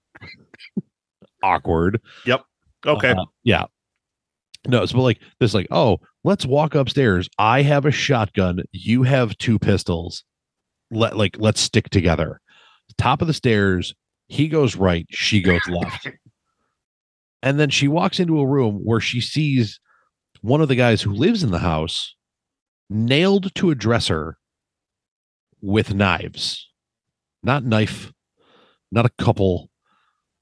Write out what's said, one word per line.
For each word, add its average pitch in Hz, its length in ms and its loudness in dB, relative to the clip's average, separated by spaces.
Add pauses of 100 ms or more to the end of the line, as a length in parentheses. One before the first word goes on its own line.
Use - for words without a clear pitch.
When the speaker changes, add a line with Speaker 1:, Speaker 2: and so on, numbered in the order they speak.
(220)
Speaker 1:
<laughs> - 1200 -18
Awkward. 87 580 0 (240)
Speaker 2:
Yep. 123 180 0 (420)
Okay. 139 260 2
Speaker 1:
Uh, 95 140 0 (180)
yeah. 104 220 2 (1000)
No, 120 160 2
it's, - 100 -4
but, 123 80 0
like, 127 180 0 (200)
this, 107 140 2
like, 95 180 -2
"Oh, 135 280 2 (240)
let's 190 220 0
walk 147 300 0
upstairs. 120 640 0
I 117 240 2
have 143 240 2
a 151 60 2
shotgun. 101 720 0 (100)
You 104 320 0
have 127 340 0
two 110 220 0
pistols. 90 640 -2 (680)
Let, 113 260 -2
like, - 220 -2
let's 107 220 0
stick - 280 -2
together." 80 520 -2 (560)
Top - 240 0
of 175 60 -4
the 160 60 0
stairs, 101 600 0 (340)
he 151 200 -2
goes 151 280 0
right, 90 340 0
she - 320 0
goes 87 260 2
left. 87 460 -8
Speaker 2:
<laughs> - 40 -20 (1300)
Speaker 1:
And 139 160 0
then 151 100 2
she - 180 0
walks 170 320 0
into 160 200 0
a 139 80 2
room 127 360 2
where 113 160 2
she 123 220 -4
sees 135 580 0 (640)
one 131 200 2
of 156 60 2
the 131 80 2
guys 120 280 4
who 101 100 -2
lives 185 300 0
in 113 80 0
the 85 80 0
house 80 560 -4 (720)
nailed 165 640 0
to - 160 0
a 151 60 0
dresser 98 640 -2 (1200)
with 101 320 -2
knives. 87 720 -2 (760)
Not 123 200 0
knife, 110 480 -2 (800)
not 117 140 2
a 117 60 0 (120)
couple, 95 460 0 (720)